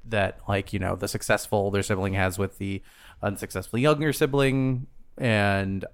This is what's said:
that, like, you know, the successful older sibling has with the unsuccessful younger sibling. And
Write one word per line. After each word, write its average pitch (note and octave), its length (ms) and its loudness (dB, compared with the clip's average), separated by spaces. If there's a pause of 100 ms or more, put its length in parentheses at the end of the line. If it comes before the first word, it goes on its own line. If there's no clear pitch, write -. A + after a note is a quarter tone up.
that, G2+ 360 0
like, G2+ 280 -2
you G2+ 60 -2
know, F#2 180 0
the G2 100 -4
successful G#2+ 520 0
older G2 220 2
sibling F#2+ 340 0
has F#2+ 220 0
with G2 200 -4
the G2 240 -6 (400)
unsuccessful G2+ 580 -4
younger D3+ 320 4
sibling. C3+ 760 2 (300)
And G2 760 2